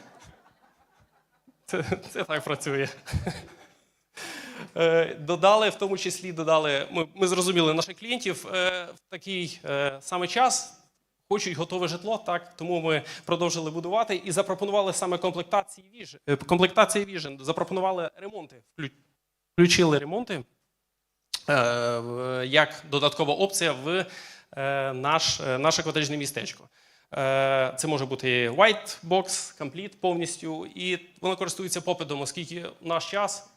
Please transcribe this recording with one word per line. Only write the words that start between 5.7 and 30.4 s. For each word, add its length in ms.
тому 220
числі 340
додали, 600
ми, 240
ми 120
зрозуміли 460
наших 260
клієнтів, 540
е, 320
в 140
такий, 560
е, 360
саме 260
час 520
хочуть 280
готове 300
житло, 380
так, 300
тому 260
ми 220
продовжили 460
будувати 440
і 60
запропонували 600
саме 240
комплектації 800
Vision, 220
е, 80
комплектації 720
Vision, 380
запропонували 720
ремонти, 400
вклю-, 140
включили 460
ремонти, 440
е, 500
в-, 460
як 460
додаткова 420
опція 380
в, 340
е, 360
наш, 460
е, 180
наше 260
котеджне 340
містечко. 520
Е, 640
це 100
може 180
бути 440
white 480
box, 500
компліт 440
повністю, 640